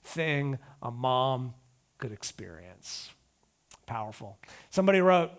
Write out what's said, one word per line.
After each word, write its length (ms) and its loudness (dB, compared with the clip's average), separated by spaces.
thing 520 -2
a 120 -8
mom 600 0
could 140 -8
experience. 1000 -14
Powerful. 540 -10
Somebody 300 4
wrote, 380 6